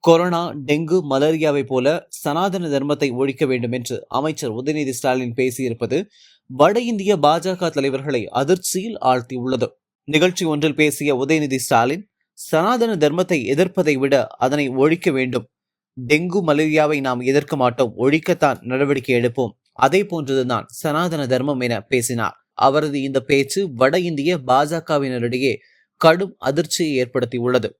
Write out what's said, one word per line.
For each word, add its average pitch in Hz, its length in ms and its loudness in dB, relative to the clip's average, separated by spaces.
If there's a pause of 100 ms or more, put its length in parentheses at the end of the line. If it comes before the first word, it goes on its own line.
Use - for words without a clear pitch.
கொரோனா, 170 380 4 (200)
டெங்கு, 156 340 0 (100)
மலேரியாவை 147 580 2
போல 127 220 0 (260)
சனாதன 175 560 -2
தர்மத்தை 143 440 0
ஒழிக்க 131 340 -2
வேண்டும் 123 300 -2
என்று 117 200 -8 (120)
அமைச்சர் 139 460 -4
உதயநிதி 135 380 -4
ஸ்டாலின் 127 420 -2
பேசியிருப்பது 127 640 -2 (520)
வட 151 300 4
இந்திய 208 360 0
பாஜக 170 540 0
தலைவர்களை 135 600 -2
அதிர்ச்சியில் 185 720 -2
ஆழ்த்தியுள்ளது. 127 680 -2 (400)
நிகழ்ச்சி 175 360 2
ஒன்றில் 151 320 0
பேசிய 147 400 2
உதயநிதி 139 420 0
ஸ்டாலின், 131 460 0 (340)
சனாதன 226 580 0
தர்மத்தை 165 500 2
எதிர்ப்பதை 156 500 0
விட 139 180 0 (220)
அதனை 139 380 0
ஒழிக்க 160 380 2
வேண்டும். 127 340 -2 (500)
டெங்கு, 160 460 0
மலேரியாவை 151 580 2
நாம் 127 220 -2
எதிர்க்க 143 340 0
மாட்டோம், 123 400 0
ஒழிக்கத்தான் 143 680 0
நடவடிக்கை 131 520 -2
எடுப்போம். 120 400 -2 (240)
அதே 139 260 4
போன்றதுதான் 131 680 -2
சனாதன 160 540 -2
தர்மம் 131 340 0
என 120 200 0
பேசினார். 117 560 -2 (220)
அவரது 143 420 2
இந்த 135 220 -2
பேச்சு 139 380 0 (120)
வட 131 280 2
இந்திய 165 320 -2 (100)
பாஜகவினரிடையே 131 1120 0 (460)
கடும் 170 380 4
அதிர்ச்சியை 156 580 -2
ஏற்படுத்தியுள்ளது. 123 720 0 (120)